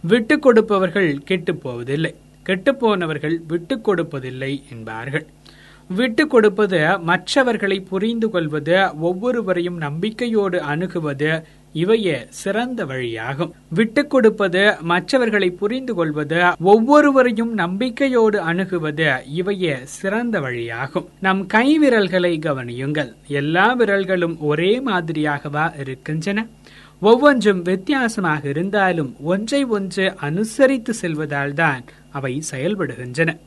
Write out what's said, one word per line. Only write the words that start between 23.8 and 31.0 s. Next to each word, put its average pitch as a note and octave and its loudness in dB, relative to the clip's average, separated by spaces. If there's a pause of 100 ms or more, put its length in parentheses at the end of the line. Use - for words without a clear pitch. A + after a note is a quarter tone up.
ஒரே E3+ 2 (120)
மாதிரியாகவா D#3 -2 (120)
இருக்கின்றன? D#3+ -4 (540)
ஒவ்வொன்றும் G#3+ 6
வித்தியாசமாக F#3+ 0
இருந்தாலும் F3 0 (100)
ஒன்றை A3 0
ஒன்று G3 -2 (120)
அனுசரித்து A3+ 0
செல்வதால் D3 -4